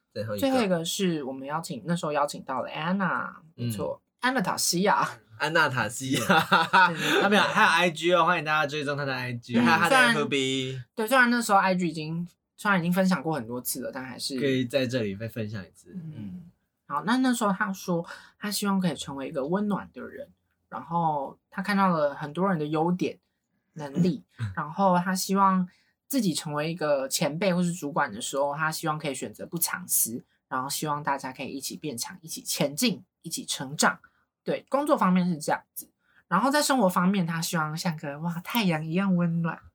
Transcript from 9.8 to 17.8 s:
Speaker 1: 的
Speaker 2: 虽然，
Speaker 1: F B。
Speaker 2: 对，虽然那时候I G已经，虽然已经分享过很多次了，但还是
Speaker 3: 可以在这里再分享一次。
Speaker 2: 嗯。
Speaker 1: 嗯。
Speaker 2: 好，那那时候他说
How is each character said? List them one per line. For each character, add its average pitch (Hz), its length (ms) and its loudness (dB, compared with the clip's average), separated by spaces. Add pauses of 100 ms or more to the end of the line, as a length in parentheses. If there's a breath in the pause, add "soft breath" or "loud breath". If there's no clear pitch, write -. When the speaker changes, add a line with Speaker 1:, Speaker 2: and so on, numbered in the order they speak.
Speaker 1:
的 - 20 0
Speaker 2:
虽 269 60 8
然， 240 200 6
Speaker 1:
F 143 80 0
B。 131 580 -2 (140)
Speaker 2:
对， 220 100 -2
虽 254 100 2
然 240 140 6
那 240 100 2
时 226 120 0
候 - 60 8
I 190 180 4
G 180 120 0
已 151 40 -2
经， 165 340 -6 (300)
虽 - 120 -4
然 190 120 4
已 - 20 2
经 175 100 2
分 190 140 4
享 170 160 2
过 156 140 -2
很 113 100 -6
多 123 140 -8
次 131 200 -6
了， 117 140 -8
但 131 100 -10
还 123 140 -12
是 131 220 -8
Speaker 3:
可 - 40 0
以 131 200 2
在 131 200 0
这 120 200 -2
里 98 100 -4
再 110 140 -8
分 110 200 -6
享 107 140 -10
一 82 100 -20
次。 - 220 -20
Speaker 2:
嗯。 160 220 -12
Speaker 1:
嗯。 101 260 -12 (480)
Speaker 2:
好， 147 140 -2
那 233 140 0
那 254 160 2
时 233 100 0
候 202 80 2
他 196 180 -2
说 180 320 -4 (380 loud breath)